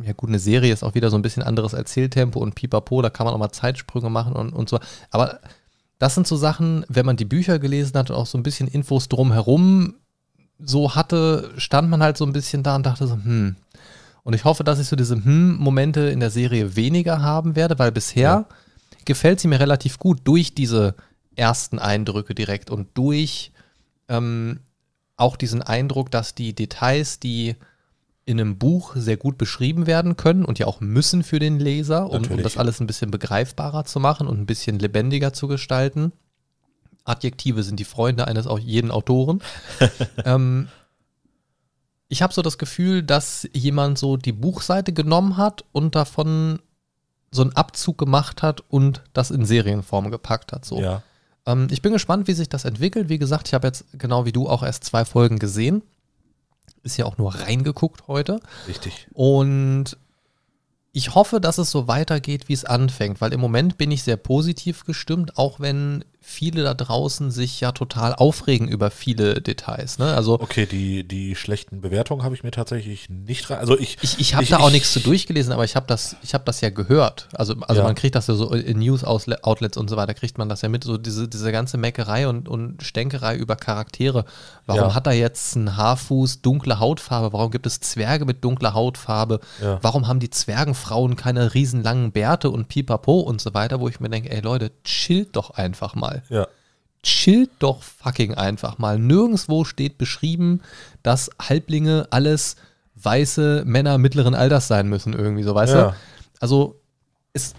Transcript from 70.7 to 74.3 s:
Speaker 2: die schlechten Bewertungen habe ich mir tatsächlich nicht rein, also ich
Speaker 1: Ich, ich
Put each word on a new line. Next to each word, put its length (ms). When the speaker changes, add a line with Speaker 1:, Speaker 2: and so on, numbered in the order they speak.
Speaker 2:
die 280
schlechten 440
Bewertungen 420
habe 120
ich 80
mir 80
tatsächlich 580
nicht 400
rein, 120
also 180
ich 240
Speaker 1:
Ich, 160
ich 160